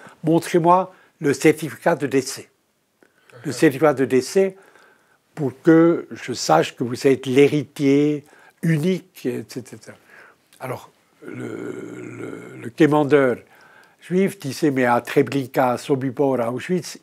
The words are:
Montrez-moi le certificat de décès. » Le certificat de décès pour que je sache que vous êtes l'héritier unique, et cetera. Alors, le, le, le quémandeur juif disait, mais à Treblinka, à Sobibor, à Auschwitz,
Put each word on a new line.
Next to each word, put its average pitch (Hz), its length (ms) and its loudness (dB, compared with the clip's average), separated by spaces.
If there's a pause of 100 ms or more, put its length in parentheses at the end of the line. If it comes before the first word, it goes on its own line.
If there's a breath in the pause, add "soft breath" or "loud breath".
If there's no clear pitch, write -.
(240 loud breath)
Montrez-moi 170 680 2 (280 soft breath)
le 143 140 0
certificat 156 600 0
de 143 120 -6
décès. » 127 420 -4 (960)
Le 156 80 -6
certificat 147 420 4
de 135 120 0
décès 190 500 0 (800 soft breath)
pour 135 160 -4 (100)
que 165 480 4
je 117 240 -10
sache - 420 0
que - 80 -6
vous 123 220 -4
êtes 131 200 2
l'héritier 143 1000 2 (380 soft breath)
unique, 170 640 -2
et 123 220 -6
cetera. 113 440 -16 (680 soft breath)
Alors, 127 280 -12 (320)
le, - 140 -16 (680)
le, 120 580 -16
le 117 100 -14
quémandeur 143 680 2 (640 soft breath)
juif 190 400 -2
disait, 139 320 -2
mais 131 140 0
à 120 160 2
Treblinka, 127 720 0
à 120 60 -4
Sobibor, 135 600 -2
à 117 120 -2
Auschwitz, 156 520 -6